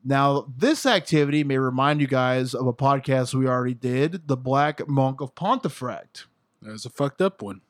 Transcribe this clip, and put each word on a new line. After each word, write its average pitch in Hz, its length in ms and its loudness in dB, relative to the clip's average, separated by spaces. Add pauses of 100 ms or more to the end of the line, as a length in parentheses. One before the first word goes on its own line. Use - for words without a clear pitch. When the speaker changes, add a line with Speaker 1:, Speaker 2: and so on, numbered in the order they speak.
Speaker 1:
Now, 139 540 0
this 269 300 0
activity 151 580 2
may 135 140 0
remind 135 420 2
you 143 60 2
guys 127 480 0
of 127 120 -2
a 120 60 2
podcast 135 600 0
we 131 120 2
already 127 280 0
did, 139 520 -2
The 135 120 0
Black 139 500 0
Monk 135 320 2
of 139 140 -10
Pontefract. 165 920 -6 (360)
Speaker 2:
That's 110 240 -14
a 117 40 -12
fucked 143 300 -4
up 190 220 0
one. 101 280 -12